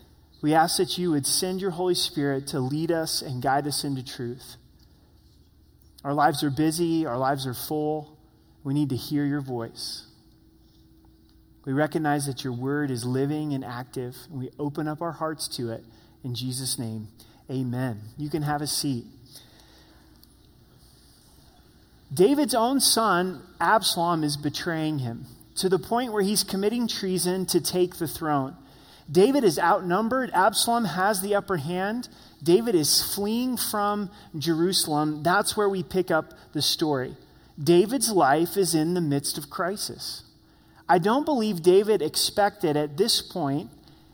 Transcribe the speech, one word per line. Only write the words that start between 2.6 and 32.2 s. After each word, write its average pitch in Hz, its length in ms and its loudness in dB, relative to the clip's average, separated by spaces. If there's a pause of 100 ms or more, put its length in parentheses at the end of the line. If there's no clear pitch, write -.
lead 151 320 -2
us 160 300 -2
and 127 200 -8
guide 139 240 2
us 143 180 -4
into 135 200 -4
truth. 127 520 -10 (1500)
Our 139 80 -4
lives 143 320 2
are 147 60 2
busy. 160 560 0
Our 120 100 -4
lives 131 300 0
are 123 80 -4
full. 151 640 -6 (460)
We 139 100 -2
need 147 160 2
to 127 60 -2
hear 147 280 -2
your 143 160 -2
voice. 120 640 -8 (1600)
We 135 80 -4
recognize 147 540 0
that 135 180 -6
your 131 80 -4
word 139 380 -2
is 120 160 -4
living 143 480 -2
and 131 100 -4
active, 123 500 -10 (140)
and 143 120 -10
we 127 180 -8
open 151 280 -4
up 151 140 -6
our 170 120 -6
hearts 156 440 -6
to 120 140 -4
it. 113 120 -8 (400)
In 123 120 -6
Jesus' 127 440 -6
name, 110 300 -8 (400)
amen. 127 520 -4 (160)
You 147 120 -8
can 151 140 -4
have 147 180 -2
a 151 60 -6
seat. 135 380 -4 (3000)
David's 247 440 4
own 247 240 2
son, 190 600 2 (200)
Absalom, 175 640 2
is 147 120 -2
betraying 156 600 -4
him 117 280 -6 (300)
to 190 120 0
the 185 100 4
point 240 340 -2
where 208 120 2
he's 196 180 0
committing 214 460 -2
treason 185 580 -2
to 175 140 2
take 180 380 0
the 160 100 -4
throne. 143 480 -2 (540)
David 233 340 6
is 175 160 4
outnumbered. 196 720 2
Absalom 226 500 4
has 185 360 0
the 202 160 0
upper 196 200 0
hand. 185 520 -4 (340)